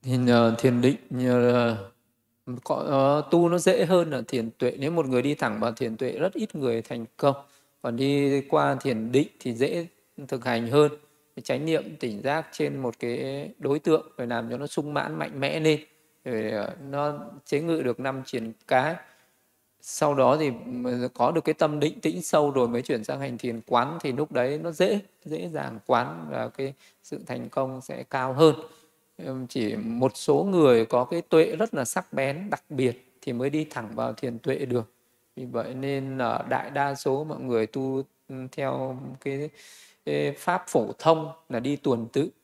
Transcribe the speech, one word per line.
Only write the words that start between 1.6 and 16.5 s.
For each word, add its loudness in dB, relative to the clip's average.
có, -2
ờ, 2
tu 6
nó 2
dễ 4
hơn 4
là -4
thiền -2
tuệ. 0
Nếu -2
một 0
người 2
đi 0
thẳng -2
vào 0
thiền -4
tuệ, -4
rất -2
ít -6
người -2
thành -8
công. 2
Còn -4
đi 2
qua 2
thiền -2
định 4
thì -4
dễ -2
thực -6
hành 0
hơn. 6
Chánh -2
niệm -2
tỉnh -4
giác -2
trên -4
một -4
cái -6
đối 0
tượng, 2
rồi -6
làm -4
cho -6
nó -6
sung -4
mãn, -4
mạnh -6
mẽ -2
lên. 4
Rồi, -4